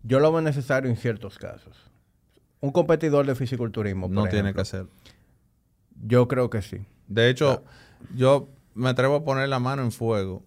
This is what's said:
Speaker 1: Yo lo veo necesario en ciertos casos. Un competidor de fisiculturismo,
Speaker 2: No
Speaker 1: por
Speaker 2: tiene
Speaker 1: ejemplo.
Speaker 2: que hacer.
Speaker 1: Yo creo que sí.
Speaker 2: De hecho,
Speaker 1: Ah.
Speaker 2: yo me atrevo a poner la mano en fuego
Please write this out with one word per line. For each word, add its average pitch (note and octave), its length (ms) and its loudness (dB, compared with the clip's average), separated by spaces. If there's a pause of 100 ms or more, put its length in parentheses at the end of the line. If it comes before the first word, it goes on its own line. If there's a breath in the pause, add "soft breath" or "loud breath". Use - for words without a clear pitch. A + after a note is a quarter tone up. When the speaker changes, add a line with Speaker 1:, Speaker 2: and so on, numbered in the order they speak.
Speaker 1:
Yo B2+ 180 2
lo D#3 100 6
veo E3 120 2
necesario C3+ 480 0
en A2+ 80 0
ciertos G#2 400 -6
casos. - 520 -18 (680)
Un C#3 120 -4
competidor D#3 520 2
de C3+ 100 0
fisiculturismo, A2+ 720 -4
Speaker 2:
No F#2+ 140 0
Speaker 1:
por G2 60 0
Speaker 2:
tiene G2 220 0
Speaker 1:
ejemplo. F#2+ 120 -4
Speaker 2:
que G2 60 -4
hacer. F#2 180 -10 (1160 soft breath)
Speaker 1:
Yo A#2+ 240 4
creo B2+ 220 0
que A2+ 100 -4
sí. G2 260 -12 (220)
Speaker 2:
De A2+ 220 4
hecho, C3 360 0
Speaker 1:
Ah. - 40 -20 (440 loud breath)
Speaker 2:
yo C3 360 2 (240)
me B2+ 160 -2
atrevo B2+ 240 2
a C#3 100 -2
poner C3+ 240 -2
la C3+ 100 0
mano C3 240 -2
en A#2+ 80 0
fuego G2+ 560 -2